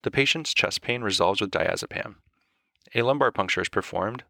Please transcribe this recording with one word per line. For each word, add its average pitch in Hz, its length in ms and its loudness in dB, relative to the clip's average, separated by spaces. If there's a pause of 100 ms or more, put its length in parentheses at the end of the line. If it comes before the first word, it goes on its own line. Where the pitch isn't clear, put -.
The 107 80 -2
patient's 139 420 0
chest - 280 0
pain 123 220 -2
resolves 98 380 2
with 98 100 -2
diazepam. - 640 -2 (800)
A 120 80 2
lumbar 131 280 4
puncture 92 300 -2
is - 80 -2
performed - 600 -2